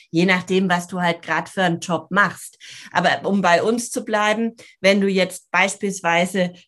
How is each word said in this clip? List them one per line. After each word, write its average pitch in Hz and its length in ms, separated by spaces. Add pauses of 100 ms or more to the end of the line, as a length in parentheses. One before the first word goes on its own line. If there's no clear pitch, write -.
(100)
je 170 140
nachdem, 185 460
was 175 160
du 185 140
halt 175 220
grad 165 280
für 190 120
einen 170 180
Job 165 300
machst. 185 480 (340)
Aber 175 360
um 196 140
bei 170 200
uns 233 280
zu - 140
bleiben, 214 500 (260)
wenn 196 200
du 196 80
jetzt 185 420
beispielsweise 180 1000 (160)